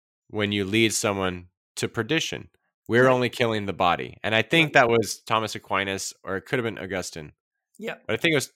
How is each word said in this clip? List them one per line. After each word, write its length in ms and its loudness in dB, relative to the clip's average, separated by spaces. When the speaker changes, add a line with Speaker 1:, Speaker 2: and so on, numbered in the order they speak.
Speaker 1:
when 240 -2
you 140 0
lead 280 2
someone 540 -2
to 100 -4
perdition. 640 -4
We're 180 6
Speaker 2:
Right. 80 6
Speaker 1:
only 160 2
killing 360 -2
the 80 -4
body." 500 0
And 120 0
I 60 4
think 260 2
Speaker 2:
Right. 60 -4
Speaker 1:
that 160 6
was 360 0
Thomas 300 -2
Aquinas, 580 -4
or 140 -6
it 80 -10
could 140 -2
have 60 0
been 120 -6
Augustine. 560 -8
Speaker 2:
Yeah. 180 -10
Speaker 1:
But 80 -4
I 40 0
think 160 0
it 20 4
was 200 -2